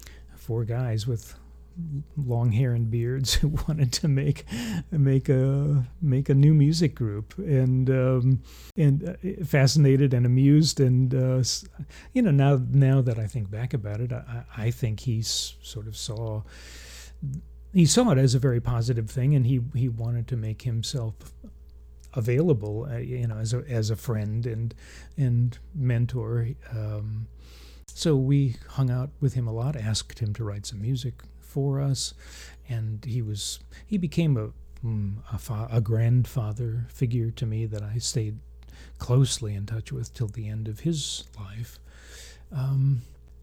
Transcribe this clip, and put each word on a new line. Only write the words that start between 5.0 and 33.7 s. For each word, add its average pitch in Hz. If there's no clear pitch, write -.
a, 139
make 139
a 143
new 143
music 156
group, 107
and, 131
um, 131
and, 151
uh, 185
fascinated 135
and 123
amused. 139
And, 127
uh, 127
s-, -
you 254
know, 202
now, 139
now 135
that 120
I 110
think 101
back 107
about 104
it, 123
I, 117
I, 110
I 120
think 110
he 113
s-, -
sort 107
of 110
saw, 107
he 180
saw 233
it 131
as 131
a 131
very 120
positive 117
thing, 135
and 127
he, 127
he 123
wanted 117
to 127
make 107
himself 113
available, 120
uh, 120
you 123
know, 110
as 110
a, 123
as 110
a 110
friend 110
and, 113
and 123
mentor. 120
Um, 107
so -
we 135
hung 131
out 127
with 139
him 120
a 110
lot, 123
asked 107
him 104
to 113
write 101
some 107
music 123
for 139
us, 139
and 110
he 120
was, 107